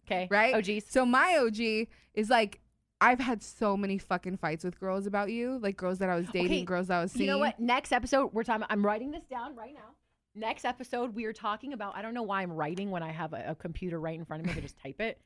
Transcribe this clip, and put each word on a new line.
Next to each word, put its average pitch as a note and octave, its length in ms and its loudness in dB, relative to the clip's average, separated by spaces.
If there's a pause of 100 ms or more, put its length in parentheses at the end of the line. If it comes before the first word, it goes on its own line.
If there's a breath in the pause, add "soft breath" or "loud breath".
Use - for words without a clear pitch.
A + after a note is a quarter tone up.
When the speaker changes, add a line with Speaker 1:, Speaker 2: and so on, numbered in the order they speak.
Speaker 1:
Okay. F#3 240 -2
Speaker 2:
Right? A3 240 6
Speaker 1:
O A3 60 4
Gs. G#3 280 -2
Speaker 2:
So B3+ 160 4
my C#4+ 320 6
O A#3+ 140 4
G A3 360 0 (280 soft breath)
is G#3+ 160 2
like, A3+ 300 4 (380)
"I've A#3+ 200 6
had A#3+ 240 -2
so G3+ 340 0
many G3 220 0
fucking F#3 380 -4
fights D#3+ 260 -4
with F3+ 160 -6
girls F#3+ 260 -2
about G3+ 260 -2
you, A#3+ 280 -2
like, G3 180 -2
girls F#3 220 -2
that F#3 100 0
I F3+ 60 2
was E3+ 140 0
dating, F3 160 2 (160)
Speaker 1:
Okay, F3+ 40 -4
Speaker 2:
girls F3+ 220 0
that F3+ 100 2
I F3 60 2
was E3+ 80 -2
seeing." A#3+ 160 0
Speaker 1:
you G3 40 2
know F#3+ 60 2
what? - 220 0
Next B3 320 0
episode, C4 420 2
we're A3 100 0
talking, A3 280 0
I'm G3+ 120 2
writing G#3+ 280 0
this D#4 140 -10
down B3+ 300 -8
right A#3+ 200 -16
now. A#3 180 -20 (400)
Next A3+ 320 -4
episode, B3 480 -4
we A3 120 -4
are A3 80 -4
talking G#3+ 400 -6
about, G#3 220 -8
I G3+ 60 -8
don't A3+ 140 -6
know A#3+ 80 -4
why G3 180 0
I'm F3+ 120 -4
writing E3+ 360 -2
when F3+ 140 -2
I D#3+ 80 -6
have D#3+ 220 -6
a, A#2 160 -6
a D#3+ 60 -2
computer E3+ 440 -6
right D#3+ 180 -6
in E3 80 -10
front D#3 160 -8
of E3+ 60 -2
me. E3+ 60 -2
I - 20 -4
can D#3+ 80 -6
just - 180 -14
type - 180 -10
it. A3 260 -4